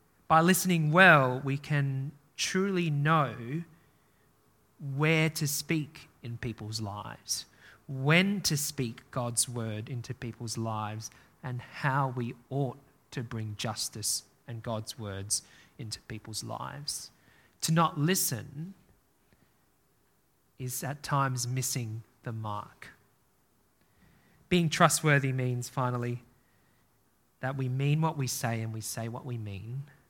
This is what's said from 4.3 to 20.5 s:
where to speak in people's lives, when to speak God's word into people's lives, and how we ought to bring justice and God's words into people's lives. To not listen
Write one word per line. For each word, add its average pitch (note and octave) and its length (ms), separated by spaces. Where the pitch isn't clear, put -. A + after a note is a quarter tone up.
where D#3 340
to D#3 180
speak - 640
in A#2 140
people's A2 440
lives, G#2 640
when E3 540
to - 140
speak B2+ 460
God's A#2+ 380
word A2+ 400
into B2 240
people's A2+ 440
lives, G#2+ 540
and B2 180
how C3+ 540
we B2 180
ought C3 280
to B2+ 120
bring A2 340
justice - 680
and A#2 140
God's A2 380
words G2+ 420
into A2 240
people's A2 420
lives. B2+ 680
To - 100
not D#3+ 280
listen D#3 760